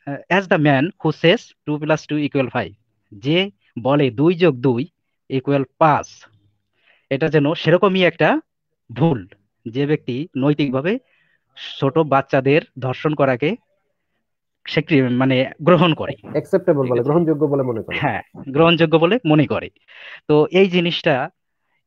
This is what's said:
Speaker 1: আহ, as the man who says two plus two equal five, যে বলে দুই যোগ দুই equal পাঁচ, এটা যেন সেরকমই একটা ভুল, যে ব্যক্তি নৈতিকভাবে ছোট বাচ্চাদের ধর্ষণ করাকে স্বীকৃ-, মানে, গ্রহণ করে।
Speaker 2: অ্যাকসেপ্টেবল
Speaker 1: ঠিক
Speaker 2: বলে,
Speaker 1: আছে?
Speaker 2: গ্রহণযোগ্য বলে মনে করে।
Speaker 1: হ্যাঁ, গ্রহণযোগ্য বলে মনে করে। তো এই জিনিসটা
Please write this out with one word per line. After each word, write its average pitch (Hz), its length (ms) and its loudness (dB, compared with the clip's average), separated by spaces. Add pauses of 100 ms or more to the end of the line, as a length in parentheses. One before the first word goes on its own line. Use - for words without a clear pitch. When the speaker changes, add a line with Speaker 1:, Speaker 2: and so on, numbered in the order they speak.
Speaker 1:
আহ, 143 340 -4
as 196 40 -2
the 175 140 0
man 143 260 4
who 165 280 -4
says 170 280 0 (280)
two 151 160 -4
plus 156 220 -2
two 151 120 -6
equal 135 320 -4
five, 117 220 -8 (400)
যে 160 380 -2 (280)
বলে 135 320 0
দুই 147 240 0
যোগ 165 220 2
দুই 123 300 -2 (440)
equal 139 340 -2 (140)
পাঁচ, 143 280 2 (1040)
এটা 143 180 -2
যেন 147 260 2
সেরকমই 180 500 2
একটা 170 360 2 (520)
ভুল, 123 340 0 (400)
যে 131 200 -4
ব্যক্তি 147 500 -4
নৈতিকভাবে 147 640 -2 (800)
ছোট 143 180 0
বাচ্চাদের 139 640 2 (180)
ধর্ষণ 131 360 -4
করাকে 143 420 0 (1120)
স্বীকৃ-, 143 420 0
মানে, 131 400 0 (120)
গ্রহণ 165 320 4
করে। - 180 -8 (200)
Speaker 2:
অ্যাকসেপ্টেবল 151 500 0
Speaker 1:
ঠিক 123 80 -2
Speaker 2:
বলে, 120 100 0
Speaker 1:
আছে? 131 100 -2
Speaker 2:
গ্রহণযোগ্য 156 360 0
বলে 139 160 0
মনে 117 200 -4
করে। - 160 -8
Speaker 1:
হ্যাঁ, 110 240 -2 (260)
গ্রহণযোগ্য 160 480 2
বলে 180 300 2
মনে 151 200 4
করে। 95 240 -6 (580)
তো 151 220 4
এই 190 180 4
জিনিসটা 170 640 -2 (560)